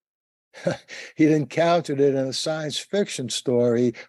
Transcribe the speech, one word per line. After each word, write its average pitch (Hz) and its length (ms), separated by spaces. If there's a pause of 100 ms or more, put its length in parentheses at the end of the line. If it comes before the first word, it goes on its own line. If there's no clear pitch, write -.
(540)
<laughs> - 600
He'd 156 160
encountered 156 720
it 139 140
in 135 120
a 127 60
science 156 440
fiction 196 520
story 120 640 (160)